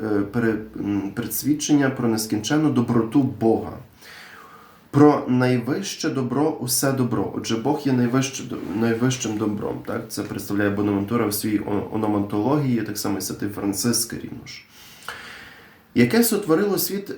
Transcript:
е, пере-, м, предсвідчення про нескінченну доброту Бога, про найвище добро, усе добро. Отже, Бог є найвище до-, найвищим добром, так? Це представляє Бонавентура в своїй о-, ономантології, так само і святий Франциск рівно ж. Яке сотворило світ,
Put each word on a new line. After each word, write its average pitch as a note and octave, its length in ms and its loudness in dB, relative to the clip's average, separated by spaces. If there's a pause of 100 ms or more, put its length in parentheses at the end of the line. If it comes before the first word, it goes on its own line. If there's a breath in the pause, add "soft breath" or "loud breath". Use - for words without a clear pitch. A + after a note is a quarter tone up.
е, G2+ 160 2
пере-, A2 380 0 (200)
м, G2 360 -2
предсвідчення C#3+ 760 2
про B2 180 -2
нескінченну A2+ 600 0
доброту A#2+ 540 2
Бога, G#2+ 480 2 (1200 loud breath)
про C#3+ 360 8
найвище B2+ 840 0
добро, C3 400 0
усе C3+ 420 0
добро. G#2+ 440 0
Отже, - 220 -2
Бог C3+ 280 0
є C3+ 80 2
найвище B2 500 0
до-, E2+ 140 -8 (220)
найвищим A#2 580 0
добром, G#2 480 -2
так? A2 240 -6
Це - 140 -6
представляє G2+ 460 -2
Бонавентура G#2 560 0
в G#2 80 0
своїй G#2 260 -2
о-, G2+ 320 -4
ономантології, A2 920 0
так G#2+ 160 -6
само G2+ 200 -2
і F#2+ 40 -6
святий G#2 280 -6
Франциск G2+ 640 -2
рівно - 320 -12
ж. - 200 -18 (1300 loud breath)
Яке B2 280 6
сотворило F#3+ 540 2
світ, G3 400 -4